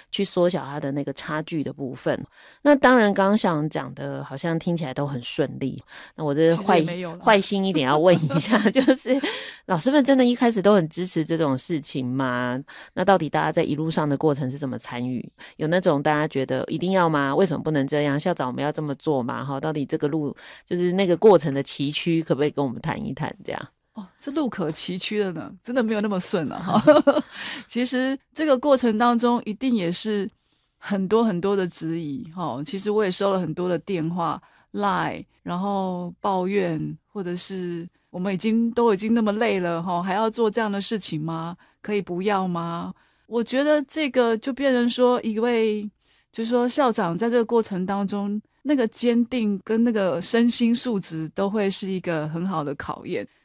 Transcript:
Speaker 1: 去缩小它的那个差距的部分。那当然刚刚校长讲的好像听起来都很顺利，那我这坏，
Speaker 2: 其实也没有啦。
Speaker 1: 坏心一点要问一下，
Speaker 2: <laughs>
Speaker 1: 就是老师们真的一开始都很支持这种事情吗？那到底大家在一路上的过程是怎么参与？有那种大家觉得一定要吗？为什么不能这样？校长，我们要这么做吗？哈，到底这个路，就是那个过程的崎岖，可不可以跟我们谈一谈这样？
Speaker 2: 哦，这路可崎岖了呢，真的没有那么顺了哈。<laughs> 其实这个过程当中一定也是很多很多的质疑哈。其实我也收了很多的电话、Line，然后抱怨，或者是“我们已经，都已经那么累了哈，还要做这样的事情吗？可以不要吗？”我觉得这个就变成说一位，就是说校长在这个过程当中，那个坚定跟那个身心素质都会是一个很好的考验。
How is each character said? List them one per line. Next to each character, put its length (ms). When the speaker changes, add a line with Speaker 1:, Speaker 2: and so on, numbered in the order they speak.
Speaker 1:
去 140
缩 240
小 160
它 160
的 120
那 120
个 80
差 300
距 200
的 80
部 220
分。 260
那 120
当 220
然 160
刚 160
刚 80
校 160
长 160
讲 260
的 300
好 100
像 240
听 160
起 120
来 80
都 120
很 160
顺 380
利， 180
那 80
我 100
这 220
坏， 240
Speaker 2:
其 60
实 60
也 40
没 60
有 100
啦。 100
Speaker 1:
坏 160
心 240
一 120
点 120
要 120
问 180
一 120
下， 260
Speaker 2:
<laughs> 80
Speaker 1:
就 80
是 260
老 100
师 140
们 120
真 140
的 80
一 100
开 160
始 120
都 120
很 140
支 180
持 160
这 140
种 220
事 200
情 280
吗？ 520
那 100
到 120
底 120
大 140
家 80
在 120
一 120
路 160
上 180
的 80
过 180
程 160
是 80
怎 100
么 100
参 300
与？ 180
有 100
那 140
种 220
大 100
家 140
觉 180
得 240
一 80
定 160
要 160
吗？ 260
为 100
什 120
么 60
不 80
能 160
这 160
样？ 160
校 140
长， 160
我 40
们 100
要 80
这 120
么 140
做 260
吗？ 220
哈， 160
到 120
底 120
这 140
个 100
路， 260
就 120
是 160
那 140
个 100
过 220
程 140
的 100
崎 280
岖， 320
可 120
不 60
可 60
以 40
跟 140
我 60
们 100
谈 240
一 80
谈 220
这 80
样？ 160
Speaker 2:
哦， 120
这 120
路 180
可 220
崎 260
岖 280
了 80
呢， 200
真 120
的 80
没 120
有 60
那 80
么 120
顺 260
了 140
哈。 220
<laughs> 440
其 180
实 320
这 140
个 100
过 200
程 200
当 220
中 260
一 80
定 220
也 160
是 400
很 300
多 160
很 160
多 160
的 100
质 340
疑 320
哈。 320
其 140
实 120
我 140
也 60
收 220
了 80
很 120
多 160
的 100
电 300
话、 320
Line， 520
然 160
后 640
抱 260
怨， 500
或 120
者 140
是 540
“我 80
们 140
已 40
经， 340
都 240
已 20
经 160
那 100
么 100
累 260
了 240
哈， 180
还 140
要 160
做 180
这 120
样 100
的 100
事 160
情 240
吗？ 360
可 100
以 80
不 220
要 240
吗？” 480
我 160
觉 220
得 180
这 280
个 280
就 140
变 200
成 160
说 340
一 160
位， 440
就 140
是 60
说 180
校 240
长 260
在 100
这 80
个 80
过 160
程 240
当 220
中， 340
那 140
个 100
坚 400
定 380
跟 180
那 80
个 320
身 260
心 240
素 280
质 340
都 160
会 180
是 220
一 80
个 300
很 180
好 160
的 140
考 280
验。 220